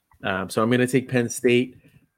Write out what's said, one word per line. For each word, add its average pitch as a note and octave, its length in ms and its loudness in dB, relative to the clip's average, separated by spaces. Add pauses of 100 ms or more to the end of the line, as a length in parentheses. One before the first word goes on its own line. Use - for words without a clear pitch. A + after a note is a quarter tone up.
(240)
Um, F#2+ 260 -4
so A#2 140 0
I'm A2+ 80 2
gonna B2 160 2
take B2+ 220 0
Penn A#2+ 200 0
State, B2 480 0 (400)